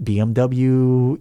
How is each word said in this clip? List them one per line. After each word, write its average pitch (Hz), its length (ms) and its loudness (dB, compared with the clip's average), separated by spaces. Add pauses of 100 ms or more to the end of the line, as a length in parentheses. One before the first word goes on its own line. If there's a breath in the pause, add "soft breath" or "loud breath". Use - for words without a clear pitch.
B 104 160 -2
M 113 140 0
W 127 880 0